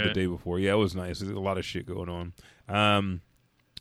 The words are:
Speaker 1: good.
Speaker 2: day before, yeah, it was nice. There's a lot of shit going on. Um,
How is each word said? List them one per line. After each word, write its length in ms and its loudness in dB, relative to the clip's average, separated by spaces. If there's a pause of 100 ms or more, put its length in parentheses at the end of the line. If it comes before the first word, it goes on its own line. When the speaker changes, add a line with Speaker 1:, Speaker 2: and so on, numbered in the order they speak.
Speaker 1:
good. 100 2
Speaker 2:
day 140 2
before, 340 -2
yeah, 140 4
it 20 6
was 180 4
nice. 240 -6
There's 140 -6
a 80 -6
lot 180 0
of 60 -2
shit 200 -6
going 240 -6
on. 240 -6 (360)
Um, 520 2 (600)